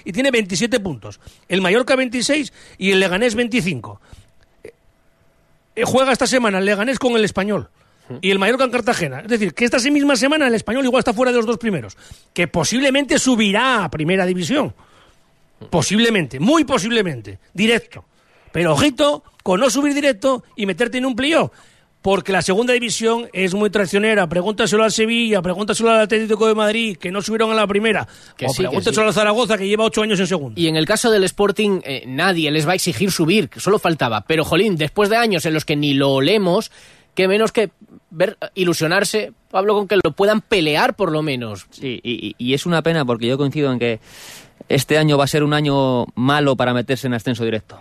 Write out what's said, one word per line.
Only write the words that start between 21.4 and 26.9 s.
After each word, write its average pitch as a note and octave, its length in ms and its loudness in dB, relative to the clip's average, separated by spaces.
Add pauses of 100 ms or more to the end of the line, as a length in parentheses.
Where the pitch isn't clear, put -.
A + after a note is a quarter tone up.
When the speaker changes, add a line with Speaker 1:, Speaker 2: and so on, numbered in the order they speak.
Speaker 1:
porque G3 300 0
la F#3 80 2
segunda A3 320 0
división A#3 600 -2
es F#3 220 -2
muy G#3 160 2
traicionera. G3+ 560 2
Pregúntaselo G3 560 0
al A3 80 4
Sevilla, A3 520 0
pregúntaselo G3+ 480 -2
al A3 100 6
Atlético A3 480 0
de A3 60 4
Madrid, G#3+ 420 0